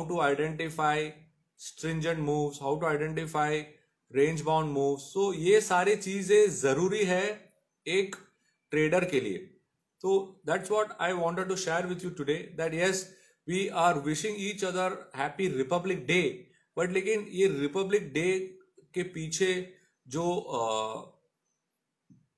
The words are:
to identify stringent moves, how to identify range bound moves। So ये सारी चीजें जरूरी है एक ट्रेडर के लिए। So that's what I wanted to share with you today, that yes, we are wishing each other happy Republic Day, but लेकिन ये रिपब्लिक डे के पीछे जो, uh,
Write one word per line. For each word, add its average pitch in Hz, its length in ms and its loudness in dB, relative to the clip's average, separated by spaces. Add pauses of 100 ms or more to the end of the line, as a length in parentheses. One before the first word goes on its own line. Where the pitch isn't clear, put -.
(120)
to 170 100 0
identify 151 920 0 (460)
stringent 160 640 -4 (100)
moves, 147 300 0
how 139 200 -2
to 165 80 0
identify 156 720 0 (560)
range 151 300 2
bound 156 300 2
moves। 139 360 0
So 196 220 0
ये 190 260 6
सारी 196 340 2
चीजें 196 540 4 (120)
जरूरी 180 440 2
है 180 180 2 (640)
एक 190 280 0 (560)
ट्रेडर 156 400 4
के 135 80 2
लिए। 98 280 -4 (560)
So 190 120 2 (340)
that's 190 260 -2
what 214 240 0
I 175 140 0
wanted 175 400 -2
to 180 120 -2
share 170 260 0
with 180 120 -6
you 175 80 -6 (100)
today, 147 180 0 (180)
that 160 160 -2
yes, 190 320 0 (420)
we 185 220 -2
are 170 300 4 (100)
wishing 208 260 -4
each 202 280 -6
other 185 260 0 (240)
happy 151 340 -2 (120)
Republic 170 480 -2
Day, 170 180 4 (520)
but 180 120 0
लेकिन 202 400 0
ये 190 180 2 (120)
रिपब्लिक 185 540 0
डे 180 240 2 (560)
के 180 100 -2
पीछे 170 500 -2 (540)
जो, 160 200 -2 (320)
uh, 110 520 -2 (1300)